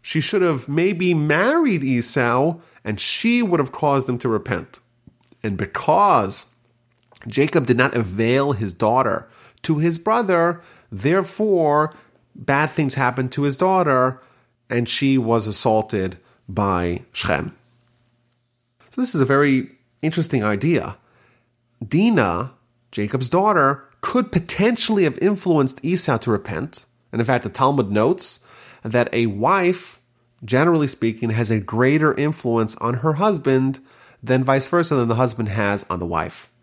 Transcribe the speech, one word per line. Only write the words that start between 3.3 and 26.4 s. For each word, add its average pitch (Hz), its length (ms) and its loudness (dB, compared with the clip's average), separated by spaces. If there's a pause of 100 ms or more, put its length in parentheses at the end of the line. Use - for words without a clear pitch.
would 175 180 2
have 131 120 -2
caused 139 360 0
him 123 120 -2
to 123 100 -2
repent. - 500 -4 (600)
And 101 160 -4
because 143 960 0 (720)
Jacob 135 400 0
did 147 100 4
not 127 200 2
avail 117 560 0
his 101 200 -4
daughter 113 560 0 (360)
to 151 160 0
his 165 180 0
brother, 175 640 0 (300)
therefore, 156 1040 0 (400)
bad 143 320 0
things 143 260 -2
happened 131 380 -2
to 143 100 -4
his 143 160 0
daughter, 143 640 2 (480)
and 120 180 -2
she 135 300 2
was 113 300 0
assaulted 107 720 0 (280)
by 90 540 -2 (100)
Shechem. 78 460 -4 (1300)
So 254 100 -6
this 247 140 -2
is 147 60 2
a 127 40 4
very 135 440 2 (340)
interesting 156 400 -2
idea. 107 560 -2 (840)
Dinah, 131 680 0 (380)
Jacob's 117 360 -4
daughter, 170 560 2 (180)
could - 300 -2
potentially 202 720 0
have 143 120 -2
influenced 170 680 0
Esau 156 340 0
to 120 120 -4
repent. 98 560 -4 (260)